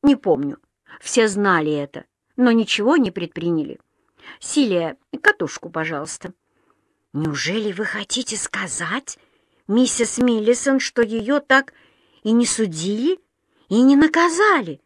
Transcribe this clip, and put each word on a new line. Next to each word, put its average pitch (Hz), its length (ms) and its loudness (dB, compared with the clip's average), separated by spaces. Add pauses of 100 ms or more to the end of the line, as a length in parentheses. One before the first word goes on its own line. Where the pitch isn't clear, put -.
не 277 120 6
помню. 143 440 -2 (400)
Все - 280 0
знали 185 460 0
это, 143 320 -8 (300)
но 247 160 4
ничего 226 440 2
не 247 140 2
предприняли. 165 680 -4 (600)
Силия, 185 580 -2 (240)
катушку, 175 500 -2
пожалуйста. 160 640 -8 (800)
«Неужели 160 600 -4
вы 196 140 -6
хотите 214 520 -6
сказать, 190 800 -8 (500)
миссис 240 520 0
Миллисон, 247 600 2
что - 220 -4
ее 226 380 -2
так 269 340 0 (480)
и 214 100 -2
не 233 140 4
судили, 214 760 -2 (500)
и 220 120 2
не 269 140 8
наказали?» 320 920 2